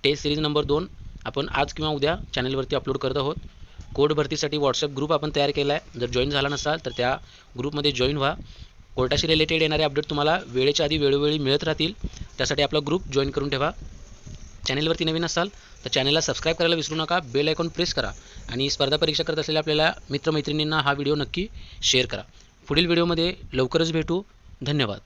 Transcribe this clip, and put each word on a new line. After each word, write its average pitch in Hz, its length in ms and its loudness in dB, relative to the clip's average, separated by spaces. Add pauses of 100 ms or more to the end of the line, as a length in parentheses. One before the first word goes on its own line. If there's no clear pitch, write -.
टेस्ट 139 200 2
सिरीज 147 160 0
नंबर 151 240 0
दोन 151 240 -2 (400)
आपण 139 220 -4
आज 143 240 -2
किंवा 156 180 -2
उद्या 147 240 2 (200)
चॅनलवरती 131 400 -2
अपलोड 135 220 -2
करत 135 200 -2
आहोत. 139 180 0 (600)
कोर्ट 151 180 4
भरतीसाठी 147 440 0
WhatsApp 143 380 2
ग्रुप 151 180 0
आपण 151 220 0
तयार 143 160 4
केला 143 220 0
आहे, - 260 -6
जर 120 60 0
जॉईन 123 240 0
झाला 143 180 0
नसाल 147 380 -2
तर 123 120 -4
त्या 127 200 0 (420)
ग्रुपमध्ये 147 320 0
जॉईन 131 260 2
व्हा. 139 160 2 (600)
कोर्टाशी 135 320 2
रिलेटेड 160 340 4
येणारे 156 220 4
अपडेट 147 260 0
तुम्हाला 151 380 2
वेळेच्या 135 380 2
आधी 151 120 0
वेळोवेळी 143 400 4
मिळत 139 260 2
राहतील, 160 300 0 (440)
त्यासाठी 135 240 0
आपला 151 260 2
ग्रुप 180 260 0
जॉईन 139 160 2
करून 139 200 -2
ठेवा. 139 220 0 (960)
चॅनलवरती 156 380 0
नवीन 160 200 0
असाल 175 220 0 (380)
तर 127 40 -4
चॅनलला 147 320 2
सबस्क्राईब 160 340 0
करायला 170 200 2
विसरू 156 200 -4
नका, 160 240 0
बेल 139 280 0
आयकॉन 165 200 0
प्रेस 175 260 -2
करा 110 180 -2 (380)
आणि 135 200 -2
स्पर्धा 143 280 0
परीक्षा 151 260 0
करत 156 160 -2
असलेल्या 156 200 0
आपल्याला 156 340 2 (160)
मित्रमैत्रिणींना 151 720 0
हा 139 140 2
व्हिडिओ 143 220 2
नक्की 170 320 -4 (340)
शेअर 127 240 4
करा. 101 160 -6 (460)
पुढील 156 180 4
व्हिडिओमध्ये 170 480 2 (200)
लवकरच 131 380 2
भेटू. 165 300 0 (440)
धन्यवाद. 131 400 0